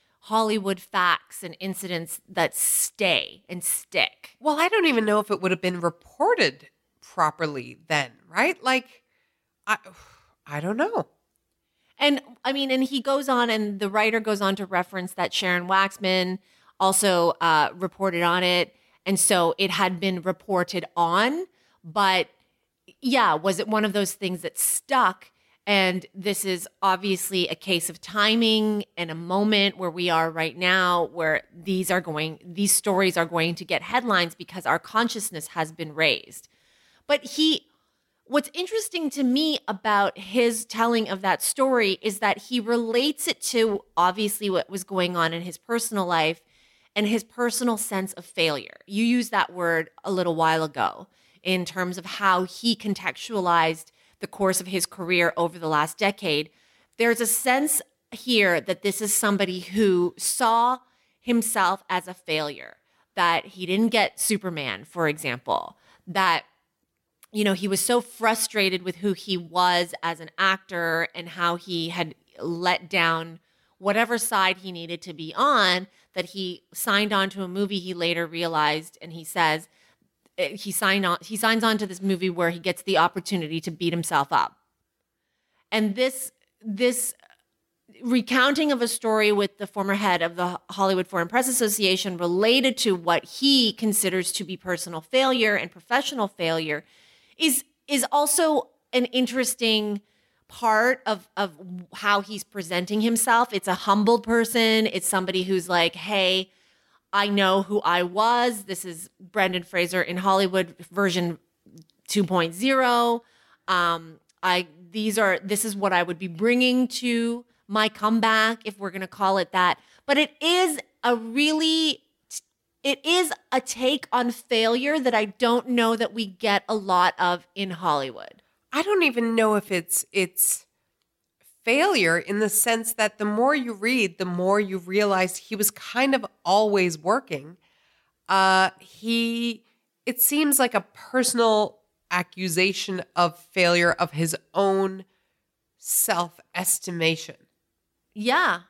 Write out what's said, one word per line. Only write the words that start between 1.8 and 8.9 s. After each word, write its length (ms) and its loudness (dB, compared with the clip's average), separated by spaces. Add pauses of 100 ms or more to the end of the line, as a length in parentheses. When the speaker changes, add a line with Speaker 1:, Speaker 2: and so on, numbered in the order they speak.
Speaker 1:
that 300 -2
stay 920 -2
and 120 -10
stick. 800 -4
Speaker 2:
Well, 180 0
I 100 2
don't 180 2
even 180 2
know 160 2
if 100 -6
it 120 -2
would 80 0
have 100 -2
been 200 -2
reported 880 0 (320)
properly 840 -4
then, 260 -2 (140)
right? 380 -2
Like, 380 -2 (640)